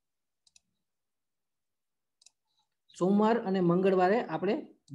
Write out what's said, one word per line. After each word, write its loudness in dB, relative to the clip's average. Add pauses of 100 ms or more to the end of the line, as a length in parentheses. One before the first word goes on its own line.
(3000)
સોમવાર 2
અને -2
મંગળવારે 2
આપણે -6 (280)